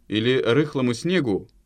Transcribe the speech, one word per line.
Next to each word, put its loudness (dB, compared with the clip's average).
или 0
рыхлому 0
снегу -2